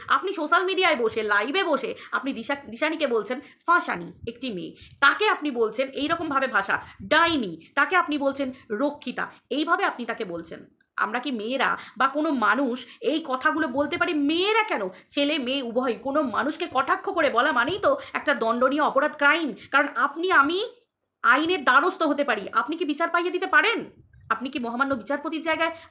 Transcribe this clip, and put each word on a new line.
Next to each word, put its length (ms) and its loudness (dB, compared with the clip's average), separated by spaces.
আপনি 260 0
সোশ্যাল 320 2
মিডিয়ায় 300 2
বসে, 280 0
লাইভে 400 2
বসে 320 -2
আপনি 220 -4
দিশা, 220 -4
দিশানিকে 520 -2
বলছেন 320 -2
ফাঁসানি 480 0
একটি 260 -8
মেয়ে, 220 -10
তাকে 300 4
আপনি 220 0
বলছেন 360 0
এইরকমভাবে 600 0
ভাষা, 320 0
ডাইনি, 580 2
তাকে 200 2
আপনি 220 2
বলছেন 340 -2
রক্ষিতা, 600 -4
এইভাবে 340 2
আপনি 220 -2
তাকে 200 -6
বলছেন। 400 -10
আমরা 240 -2
কি 120 -4
মেয়েরা 460 -2
বা 100 2
কোনো 240 0
মানুষ 560 0
এই 260 -2
কথাগুলো 400 0
বলতে 300 0
পারি? 160 -6
মেয়েরা 500 2
কেন, 260 -4
ছেলে 280 0
মেয়ে 240 -2
উভয়, 320 -2
কোনো 280 -2
মানুষকে 520 -2
কটাক্ষ 360 0
করে 200 2
বলা 220 2
মানেই 280 0
তো 180 2
একটা 200 0
দণ্ডনীয় 500 2
অপরাধ, 340 0
ক্রাইম। 360 2
কারণ 240 4
আপনি 360 -2
আমি 420 2
আইনের 400 2
দ্বারস্থ 400 4
হতে 200 2
পারি, 300 -2
আপনি 240 -2
কি 80 -2
বিচার 240 -2
পাইয়ে 220 0
দিতে 160 -2
পারেন? 380 4
আপনি 200 -4
কি 100 -6
মহামান্য 340 -2
বিচারপতির 480 -4
জায়গায় 300 0